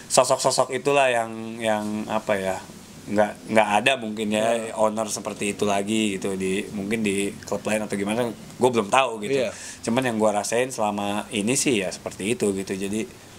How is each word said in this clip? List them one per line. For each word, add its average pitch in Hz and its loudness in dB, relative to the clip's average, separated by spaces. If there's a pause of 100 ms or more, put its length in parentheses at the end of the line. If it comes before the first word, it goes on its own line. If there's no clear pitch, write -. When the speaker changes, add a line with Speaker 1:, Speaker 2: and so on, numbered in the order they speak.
Speaker 1:
sosok-sosok 131 4
itulah 135 4
yang, 113 2 (240)
yang 110 0 (240)
apa 107 0
ya, 95 -2 (460)
nggak, 104 2 (160)
nggak 107 6
ada 127 4
mungkin 107 -4
ya, 107 2 (240)
Speaker 2:
Hmm. - -8
Speaker 1:
owner 107 0
seperti 104 -4
itu 101 -2
lagi 101 2
gitu 95 -4
di, 95 0
mungkin 110 -4
di 98 -2
klub - -6
lain 107 0
atau 101 -6
gimana, 107 -2 (260)
gua 127 6
belum 110 2
tahu 123 2
gitu. 135 -2
Speaker 2:
Iya. 107 -2 (300)
Speaker 1:
Cuman 120 0
yang 117 0
gua 107 4
rasain 113 0
selama 104 -2
ini 113 0
sih 139 2
ya 92 0
seperti - -6
itu 107 2
gitu. 95 -4
Jadi 101 -4 (360)